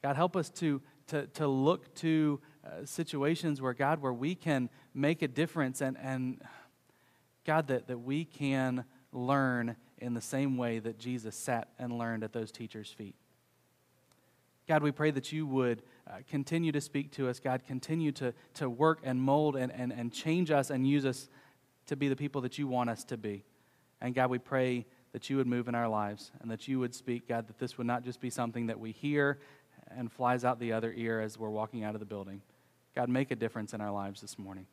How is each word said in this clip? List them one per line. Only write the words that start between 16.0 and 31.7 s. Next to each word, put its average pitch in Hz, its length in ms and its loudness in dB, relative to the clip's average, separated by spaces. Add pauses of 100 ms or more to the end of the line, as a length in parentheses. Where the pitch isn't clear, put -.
uh, 95 100 -12 (100)
continue 156 420 0
to 147 80 2
speak 143 320 -4
to 135 160 -2
us. 123 140 -4
God, 127 260 0
continue 151 460 0
to, 127 200 -2 (200)
to 135 160 -2
work 151 340 6
and 127 180 2
mold 139 360 4
and, 127 160 -2
and, 123 180 -4
and 117 220 -4
change 160 380 2
us 139 180 4
and 131 180 2
use 139 180 6
us 131 240 -2 (580)
to 143 100 -2
be 143 100 2
the 135 80 2
people 139 260 -4
that 123 160 -4
you 143 80 0
want 123 240 0
us 113 160 -4
to 120 120 -6
be. 104 260 -6 (560)
And 123 160 -2
God, 127 140 6
we 123 100 2
pray 127 460 2 (260)
that - 180 -10
you 135 60 0
would 135 120 4
move 120 200 2
in 120 80 -2
our 117 140 2
lives 104 500 -2
and 113 100 -10
that 113 200 -6
you 131 100 2
would 123 160 -2
speak, 120 320 -4
God, 117 200 -2
that - 120 -18
this 127 180 -4
would 120 100 -2
not 120 180 0
just 123 160 -8
be 127 80 -4
something 117 380 -2
that 110 120 -4
we 110 120 -8
hear 143 480 2 (520)
and 120 180 -6
flies 123 360 2
out 123 160 4
the 117 100 -2
other 113 240 0
ear 113 240 0
as 110 180 -4
we're 110 120 -6
walking 107 340 -4